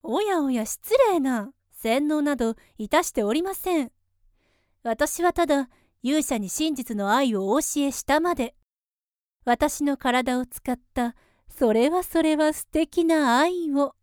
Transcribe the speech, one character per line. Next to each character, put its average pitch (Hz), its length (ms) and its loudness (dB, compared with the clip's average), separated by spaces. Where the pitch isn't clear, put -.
お 339 200 -2
や 392 200 0
お 277 100 0
や、 226 140 -2
失 - 280 -6
礼 349 120 2
な。 254 320 -2
洗 247 360 0
脳 302 140 0
な 285 160 0
ど 226 180 -2
い 214 100 -8
た 320 160 2
し - 80 -6
て 226 120 -2
お 208 100 0
り 320 100 0
ま 381 100 -6
せ 349 300 -2
ん。 240 80 -8
私 254 380 -2
は 349 120 2
た 349 120 2
だ 277 240 0
勇 285 200 0
者 262 160 -2
に 202 120 -6
真 311 260 -2
実 233 200 -8
の 202 180 0
愛 247 220 2
を 190 140 -2
お 254 100 4
教 - 220 -4
え 277 100 0
し - 140 -10
た 294 140 2
ま 339 160 0
で。 247 200 -6
私 294 380 0
の 285 140 0
体 254 420 0
を 254 60 -4
使 - 260 -10
っ 247 80 -4
た、 240 220 -2
そ 226 240 2
れ 240 160 4
は 359 140 0
そ 330 180 0
れ 311 160 2
は 311 160 2
素 - 140 -10
敵 320 360 0
な 294 360 2
愛 339 340 0
を。 277 300 0